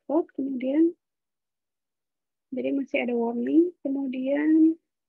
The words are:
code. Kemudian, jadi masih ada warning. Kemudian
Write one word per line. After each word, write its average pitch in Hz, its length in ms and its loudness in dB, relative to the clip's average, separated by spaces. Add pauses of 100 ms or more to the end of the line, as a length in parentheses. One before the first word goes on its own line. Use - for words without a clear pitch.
code. 330 240 -2
Kemudian, 269 560 0 (1600)
jadi 262 240 -4
masih 269 320 -4
ada 240 80 -4
warning. 240 560 0 (160)
Kemudian 285 880 2 (360)